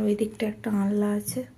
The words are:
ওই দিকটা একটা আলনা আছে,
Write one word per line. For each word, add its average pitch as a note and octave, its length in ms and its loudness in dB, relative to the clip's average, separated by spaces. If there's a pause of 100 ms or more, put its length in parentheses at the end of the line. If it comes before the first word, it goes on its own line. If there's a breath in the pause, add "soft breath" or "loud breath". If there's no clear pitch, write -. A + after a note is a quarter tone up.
ওই G#3 160 4
দিকটা A3 320 -2
একটা - 160 -8 (140)
আলনা G#3 280 2 (100)
আছে, B3+ 220 -4 (160)